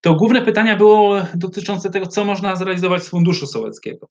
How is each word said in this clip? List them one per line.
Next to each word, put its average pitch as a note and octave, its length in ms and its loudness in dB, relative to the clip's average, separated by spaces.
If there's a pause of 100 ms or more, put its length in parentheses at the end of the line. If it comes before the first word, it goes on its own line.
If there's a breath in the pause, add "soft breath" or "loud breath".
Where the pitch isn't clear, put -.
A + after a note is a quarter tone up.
to E3 140 4
główne A3+ 260 2
pytania G#3+ 360 0
było G#3 440 6 (140)
dotyczące F#3+ 540 -6
tego, F#3 180 -6
co G3+ 180 -4
można G3 300 -4
zrealizować F3+ 480 -4
z - 60 -18
Funduszu E3+ 380 0
Sołeckiego. A2 640 -12